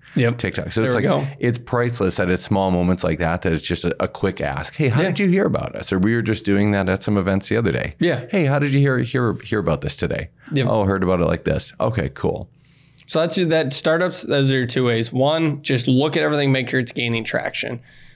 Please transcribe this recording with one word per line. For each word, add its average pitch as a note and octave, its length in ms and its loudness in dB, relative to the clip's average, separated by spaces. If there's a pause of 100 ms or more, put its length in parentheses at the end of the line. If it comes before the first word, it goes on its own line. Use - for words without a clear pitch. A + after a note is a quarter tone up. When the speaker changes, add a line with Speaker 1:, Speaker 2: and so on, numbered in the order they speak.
(160)
Speaker 1:
Yep. A#2+ 220 2
Speaker 2:
TikTok. E2+ 340 -4
So A2 80 0
Speaker 1:
There A#2 80 2
Speaker 2:
it's B2 80 0
Speaker 1:
we A2 120 0
Speaker 2:
like, C#3+ 200 0
Speaker 1:
go. - 100 -12
Speaker 2:
it's A#2+ 200 0
priceless A#2+ 580 -2
that F#2 120 0
it's F2+ 140 0
small F#2+ 300 2
moments F2+ 320 2
like E2 160 0
that, E2+ 220 -2
that F2 100 0
it's D#2 100 -2
just - 220 -4
a, E2+ 180 0
a F2+ 60 -2
quick - 320 -4
ask. D2 340 -6
"Hey, D3+ 140 0
how A#2 140 2
Speaker 1:
Yeah. F#3+ 80 0
Speaker 2:
did - 100 -2
you G3 80 2
hear F#3+ 180 2
about - 300 -4
us?" - 160 -4
Or F#2+ 80 2
we G#2 160 4
were A#2 60 0
just A2 220 -2
doing G2+ 280 2
that G2 160 0
at F#2+ 160 0
some G#2 120 0
events F#2+ 320 0
the - 80 0
other A2+ 140 2
day. - 300 -4
Speaker 1:
Yeah. D#3 320 0
Speaker 2:
"Hey, F#3 140 2
how C#3 120 2
did C#3+ 140 0
you C#3 80 4
hear, C3+ 180 4
hear, A#2+ 360 0 (100)
hear G#2+ 160 -2
about D#2 220 0
this D2+ 120 -4
today?" - 360 -4 (200)
Speaker 1:
Yep. C3+ 180 0
Speaker 2:
"Oh, A2 180 2
heard F#2+ 180 2
about F2+ 160 2
it E2 60 4
like E2+ 180 0
this." - 340 -2
"Okay, A2+ 360 0
cool." - 360 -4 (560)
Speaker 1:
So - 140 0
that's E3 180 0
your, F3+ 120 2
that D#3+ 220 2
startups, E3 500 0
those C#3 280 2
are C3+ 80 2
your B2+ 80 0
two B2+ 200 0
ways. A#2 260 0
One, C#3+ 500 0
just B2+ 240 0
look C#3 300 2
at D#3 80 2
everything, D3 260 2
make C3 180 2
sure C3 120 0
it's A#2+ 100 -2
gaining A#2 320 -2
traction. - 560 -4 (380)